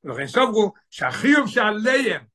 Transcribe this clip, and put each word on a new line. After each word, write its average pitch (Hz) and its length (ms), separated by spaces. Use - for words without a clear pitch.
ולכן 135 220
סברו 220 460
שהחיוב 262 580
שעליהם 214 720